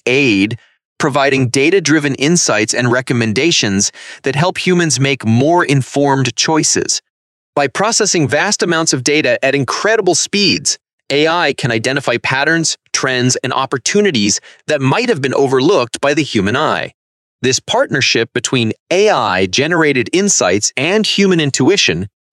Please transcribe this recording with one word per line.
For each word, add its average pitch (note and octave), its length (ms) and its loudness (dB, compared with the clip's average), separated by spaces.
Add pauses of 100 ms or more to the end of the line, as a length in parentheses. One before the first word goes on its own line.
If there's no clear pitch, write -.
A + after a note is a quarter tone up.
aid, A#2 540 2 (400)
providing C#3 500 0
data-driven D3 680 2
insights C3 580 0
and B2 180 0
recommendations A#2 1000 0 (340)
that C3+ 120 -2
help F3 220 0
humans F3 420 0
make C#3 240 -2
more C#3+ 400 2
informed C#3 720 0
choices. - 640 0 (560)
By C#3+ 120 0
processing F#3+ 600 0
vast F3 340 -2
amounts E3 300 0
of C3 120 -2
data C#3+ 380 0
at C3+ 120 0
incredible F#3 600 0
speeds, - 640 -2 (300)
A D3 200 2
I D#3+ 260 0
can B2+ 160 -4
identify B2 480 -2
patterns, D3+ 580 -2 (160)
trends, B2+ 440 0
and B2+ 140 -6
opportunities C3+ 920 -2 (240)
that D3+ 160 -2
might E3+ 260 0
have C#3 140 0
been C3+ 100 -2
overlooked C3 680 2
by C#3 140 0
the D3+ 100 2
human G#2+ 340 0
eye. B2 360 -2 (480)
This C3 180 0
partnership C#3+ 760 0
between A#2 380 -2 (180)
A G3+ 180 4
I-generated C3 1040 0
insights B2+ 640 0
and F#3+ 300 0
human F#3+ 340 2
intuition C#3+ 680 0 (240)